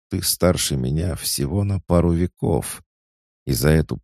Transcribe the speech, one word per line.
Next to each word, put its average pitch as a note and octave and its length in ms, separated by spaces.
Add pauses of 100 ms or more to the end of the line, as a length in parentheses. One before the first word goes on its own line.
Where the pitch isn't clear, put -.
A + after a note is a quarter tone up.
ты F2+ 140
старше D#2+ 520
меня C#2 400
всего E2 480
на G2 160
пару F2 320
веков. E2+ 720 (640)
И C#2+ 80
за B1+ 160
эту D#2 340